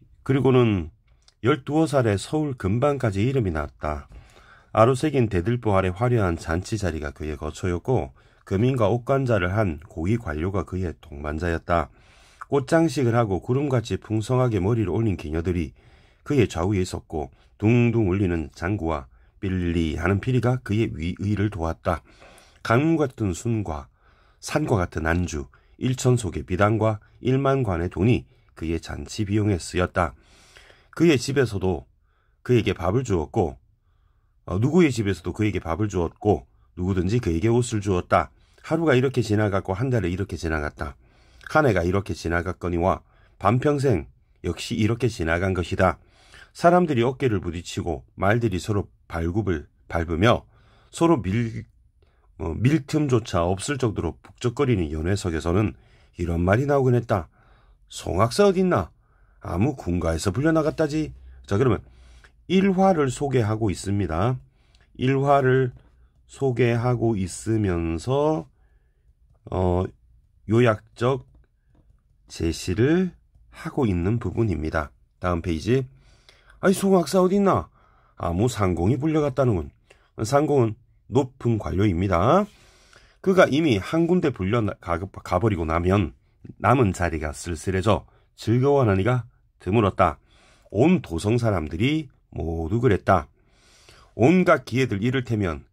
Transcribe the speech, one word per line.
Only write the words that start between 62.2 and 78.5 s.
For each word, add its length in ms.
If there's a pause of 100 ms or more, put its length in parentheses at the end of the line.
일화를 640
소개하고 600
있습니다. 720 (560)
일화를 800 (540)
소개하고 920
있으면서, 1300 (1040)
어, 320 (640)
요약적 800 (1000)
제시를 800 (380)
하고 360
있는 320
부분입니다. 720 (280)
다음 220
페이지. 440 (760)
"아니, 120
송악사 480
어딨나? 480 (460)
아무 320
상공이 500